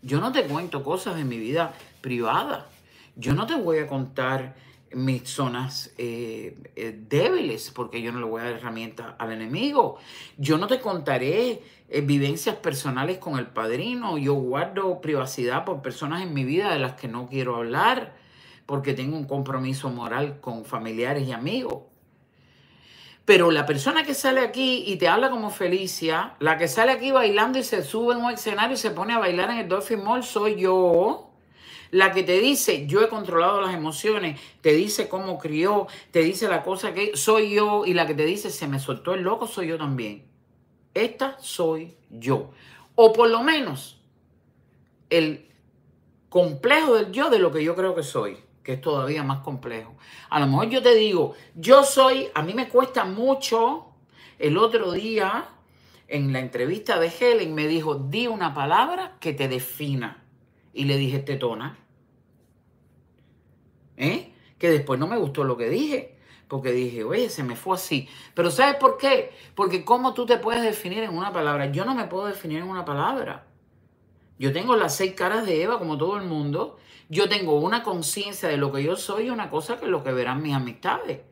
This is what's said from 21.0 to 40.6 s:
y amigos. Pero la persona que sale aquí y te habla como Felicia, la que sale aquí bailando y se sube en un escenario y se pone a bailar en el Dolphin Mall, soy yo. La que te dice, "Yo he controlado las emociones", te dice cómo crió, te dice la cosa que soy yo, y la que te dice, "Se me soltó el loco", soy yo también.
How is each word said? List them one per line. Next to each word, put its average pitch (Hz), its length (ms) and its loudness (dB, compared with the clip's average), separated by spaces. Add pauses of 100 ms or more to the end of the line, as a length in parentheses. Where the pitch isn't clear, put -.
y 127 60 -6
amigos. 170 460 -4 (1500)
Pero 180 240 8
la 151 160 2
persona 269 380 0
que 302 100 -4
sale 262 280 2
aquí 254 440 -2
y 196 120 -4
te 170 100 2
habla 226 240 4
como 220 180 -4
Felicia, 185 880 -2
la 156 180 2
que 165 100 0
sale 233 240 4
aquí 254 200 0
bailando 233 460 2
y 262 60 -2
se 190 200 -2
sube 233 300 0
en 240 100 -2
un 240 80 0
escenario 226 440 -2
y - 20 -6
se 214 140 -2
pone 190 220 -4
a 233 60 2
bailar 185 300 0
en 233 80 -4
el 214 100 -6
Dolphin 202 360 -2
Mall, 240 200 0
soy 208 380 -2
yo. 185 680 4 (600)
La 185 200 6
que 185 120 2
te 180 160 4
dice, 208 480 2
"Yo 185 140 4
he 220 80 6
controlado 190 520 2
las 185 120 -2
emociones", 165 640 -2 (220)
te 156 120 6
dice 180 340 2
cómo 190 320 -6
crió, 185 480 0 (240)
te 170 80 4
dice 185 280 2
la 175 140 0
cosa 185 320 -4
que 208 220 -2
soy 214 400 4
yo, 208 300 4
y 180 80 2
la 170 120 4
que 151 80 -2
te 151 120 2
dice, 190 260 -2
"Se - 160 -8
me 139 120 -2
soltó 139 340 -4
el 190 80 -2
loco", 220 260 -2
soy 185 200 -6
yo 160 100 -2
también. 123 480 -6 (680)